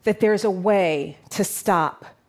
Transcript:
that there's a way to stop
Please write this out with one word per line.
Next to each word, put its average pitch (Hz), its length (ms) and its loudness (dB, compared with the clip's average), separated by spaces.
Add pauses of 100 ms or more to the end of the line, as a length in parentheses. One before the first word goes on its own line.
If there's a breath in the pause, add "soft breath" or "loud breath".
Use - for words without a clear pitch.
that 214 160 0
there's 214 240 2
a 214 60 2
way 180 680 0 (120)
to - 120 -4
stop - 640 -2 (240)